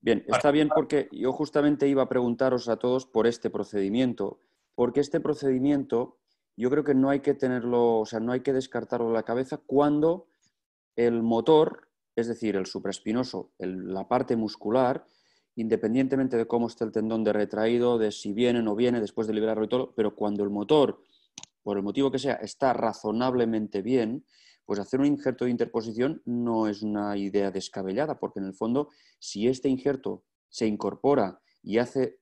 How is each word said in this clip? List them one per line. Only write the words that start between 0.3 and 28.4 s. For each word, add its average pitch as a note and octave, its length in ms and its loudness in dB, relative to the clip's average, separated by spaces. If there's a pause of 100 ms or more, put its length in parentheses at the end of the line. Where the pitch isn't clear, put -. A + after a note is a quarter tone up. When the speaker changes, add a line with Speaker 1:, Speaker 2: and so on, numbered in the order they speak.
Speaker 1:
está C#3+ 160 4
bien D3+ 160 4
porque D3 420 0
yo A#2 220 -2
justamente D3 560 2
iba C3+ 140 4
a B2 60 0
preguntaros B2 600 0
a A2+ 80 2
todos B2+ 300 0
por A2 200 2
este A#2 240 0
procedimiento, G#2 880 -2 (380)
porque A#2+ 240 2
este C#3+ 180 0
procedimiento C3+ 1000 0 (380)
yo A#2+ 140 0
creo D3 140 2
que C#3+ 100 2
no C3+ 160 4
hay C#3 100 2
que C#3+ 140 2
tenerlo, A#2+ 640 2
o G#2+ 80 0
sea, A2+ 140 -4
no A#2 100 -4
hay B2+ 100 -2
que C3+ 120 -2
descartarlo A#2+ 560 -2
de A2+ 60 2
la A2 100 0
cabeza C3 320 -4
cuando D3 720 2 (640)
el A#2 300 2
motor, D3+ 640 2 (260)
es A#2 140 -2
decir, A2 260 -2
el F#2+ 120 0
supraespinoso, G2 920 -6
el, F#2 340 -8
la F#2+ 140 -6
parte B2 300 0
muscular, A#2+ 680 0 (520)
independientemente B2 800 0
de A2+ 100 0
cómo A#2 220 0
esté - 160 -6
el A2 80 -6
tendón A2 320 -2
de G#2 80 2
retraído, A2+ 640 2
de G#2+ 140 0
si G#2 200 -8
viene A#2+ 280 2
o - 20 -2
no G#2 140 0
viene A#2+ 240 2
después G#2+ 260 -4
de G#2+ 80 -2
liberarlo A2 300 0
y G#2 40 -6
todo, B2+ 280 -2
pero G#2+ 180 0
cuando G#2 300 -2
el G2+ 60 -2
motor, A2 520 2 (600)
por G2+ 160 -2
el G2 40 -2
motivo C3 280 0
que C3+ 80 -4
sea, C3 160 -2
está A#2+ 400 -2
razonablemente A2+ 1080 -2
bien, A#2 420 -2 (420)
pues G2+ 140 -2
hacer C3 200 -2
un C#3+ 60 4
injerto C#3 380 0
de B2 80 0
interposición A#2 720 -2
no A#2 440 0
es G#2 140 -4
una G#2 340 -4
idea G2+ 340 0
descabellada, G2 680 -4
porque G2+ 220 -8